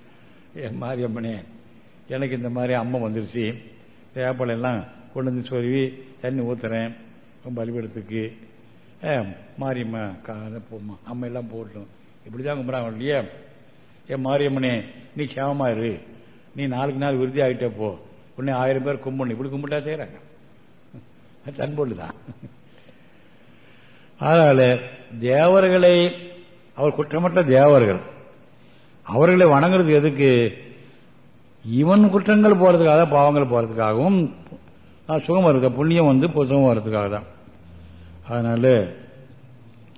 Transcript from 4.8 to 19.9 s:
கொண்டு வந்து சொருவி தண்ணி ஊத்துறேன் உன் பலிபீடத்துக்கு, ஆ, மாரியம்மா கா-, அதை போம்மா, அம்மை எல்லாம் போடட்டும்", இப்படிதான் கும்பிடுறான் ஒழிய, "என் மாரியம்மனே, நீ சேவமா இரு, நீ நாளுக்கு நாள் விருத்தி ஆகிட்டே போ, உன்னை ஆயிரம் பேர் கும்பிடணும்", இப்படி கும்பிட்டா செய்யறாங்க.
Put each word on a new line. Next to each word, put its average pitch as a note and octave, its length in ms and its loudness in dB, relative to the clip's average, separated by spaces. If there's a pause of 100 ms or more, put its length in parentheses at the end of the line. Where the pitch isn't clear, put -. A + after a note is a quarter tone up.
கொண்டு B2+ 180 -6
வந்து B2 180 -8
சொருவி B2+ 340 -4 (380)
தண்ணி C3 220 -6
ஊத்துறேன் A2+ 520 -6 (480)
உன் B2 140 -12
பலிபீடத்துக்கு, A2+ 640 -10 (840)
ஆ, C3+ 200 -4 (340)
மாரியம்மா A#2+ 460 -8 (220)
கா-, G#2+ 200 -14
அதை A2 160 -14 (100)
போம்மா, G#2 320 -16
அம்மை A#2+ 260 -12
எல்லாம் A#2+ 180 -12
போடட்டும்", G#2 400 -16 (380)
இப்படிதான் C3+ 340 -10
கும்பிடுறான் B2 340 -8
ஒழிய, B2 380 -4 (760)
"என் C3+ 180 -8
மாரியம்மனே, C3+ 480 -2 (420)
நீ D3 80 -8
சேவமா C#3 480 -4
இரு, A2 280 -6 (560)
நீ C#3 120 -6
நாளுக்கு C3 320 -4
நாள் C#3 160 -2
விருத்தி C3 260 -2
ஆகிட்டே B2+ 360 -2
போ, G#2 220 -6 (360)
உன்னை C3+ 180 -6
ஆயிரம் C3 300 -2
பேர் C3+ 240 -6
கும்பிடணும்", C3 220 -6
இப்படி B2+ 200 -8
கும்பிட்டா C#3+ 300 -8
செய்யறாங்க. C#3 380 -10 (1300)